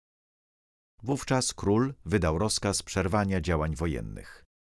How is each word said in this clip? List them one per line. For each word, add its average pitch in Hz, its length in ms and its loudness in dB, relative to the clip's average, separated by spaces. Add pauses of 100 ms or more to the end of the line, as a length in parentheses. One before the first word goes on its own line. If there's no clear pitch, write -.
(1040)
Wówczas 131 500 0
król 113 400 2 (120)
wydał 82 320 2
rozkaz 101 460 0
przerwania 95 580 0
działań 78 340 0
wojennych. 57 720 -6 (260)